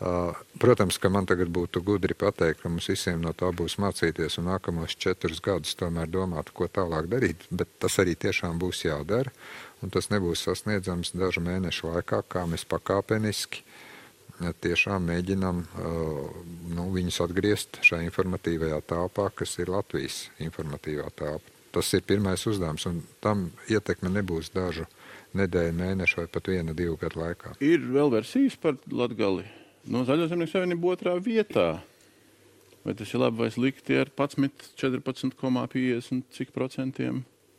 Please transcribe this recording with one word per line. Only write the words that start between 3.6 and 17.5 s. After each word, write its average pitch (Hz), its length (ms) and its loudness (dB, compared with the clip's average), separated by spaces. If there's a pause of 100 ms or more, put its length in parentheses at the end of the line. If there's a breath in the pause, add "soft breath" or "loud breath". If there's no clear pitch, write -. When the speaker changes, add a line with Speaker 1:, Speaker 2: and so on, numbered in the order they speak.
Speaker 1:
mācīties 85 600 0
un 85 140 -2
nākamos 85 460 -2
četrus 87 420 -2
gadus 92 340 -2
tomēr 82 360 -2
domāt, 90 420 -2
ko 87 160 0
tālāk 82 400 0
darīt, 101 400 0
bet - 300 -4
tas - 200 0
arī 90 160 4
tiešām 87 460 -2
būs 90 240 -4
jādara, 87 480 0 (480 loud breath)
un 92 100 -6
tas - 200 -2
nebūs 90 340 0
sasniedzams 92 680 -2
dažu 90 260 0
mēnešu 87 540 -2
laikā, 104 340 0
kā 90 180 -2
mēs 82 200 -2
pakāpeniski, 101 960 0 (800 loud breath)
ja, 85 120 -2
tiešām 87 540 0
mēģinam, 90 580 0
ā, 82 300 -6 (800)
nu, 87 160 -2
viņus 90 300 0
atgriezt 92 600 2